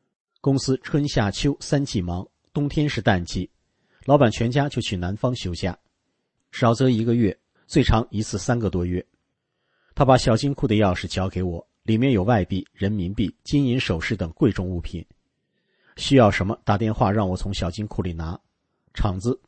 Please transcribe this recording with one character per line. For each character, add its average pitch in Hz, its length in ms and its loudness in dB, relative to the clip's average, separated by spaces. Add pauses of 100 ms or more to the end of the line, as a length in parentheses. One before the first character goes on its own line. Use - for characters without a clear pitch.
(420)
公 139 160 2
司 131 200 0
春 147 300 -2
夏 107 220 0
秋 139 300 -2
三 143 240 -2
季 113 180 -4
忙， 87 260 -6 (240)
冬 143 160 -2
天 151 220 0
是 117 120 -6
淡 92 220 2
季， - 260 -6 (560)
老 143 120 4
板 127 140 4
全 117 180 -2
家 139 180 0
就 123 140 -6
去 104 160 -4
南 90 180 -4
方 123 200 -2
休 90 180 -6
假， 90 240 -6 (760)
少 117 220 2
则 131 160 2
一 113 140 2
个 117 120 2
月， 110 220 2 (300)
最 143 160 4
长 - 260 2
一 104 140 -2
次 110 140 -6
三 120 200 0
个 110 120 0
多 87 140 -2
月。 90 220 -4 (880)
他 - 100 2
把 127 140 6
小 120 180 2
金 139 180 0
库 - 140 -4
的 107 80 2
钥 101 200 4
匙 - 120 -8
交 92 220 -4
给 92 140 -4
我， 85 220 -6 (180)
里 110 140 0
面 131 140 2
有 101 120 2
外 107 220 2
币、 92 280 -4
人 101 180 -2
民 95 220 -4
币、 101 200 -2 (100)
金 143 220 0
银 127 140 0
首 85 220 -2
饰 104 160 -4
等 82 140 -6
贵 117 200 2
重 92 160 -4
物 90 140 -6
品， - 240 -10 (920)
需 - 180 2
要 113 160 8
什 95 160 -2
么 107 160 -6
打 101 140 0
电 107 160 0
话 104 180 2
让 104 180 0
我 90 80 -2
从 98 160 -6
小 92 160 -4
金 104 180 -8
库 - 140 -8
里 90 100 -4
拿。 82 280 -8 (540)
厂 95 260 -2
子、 117 280 -4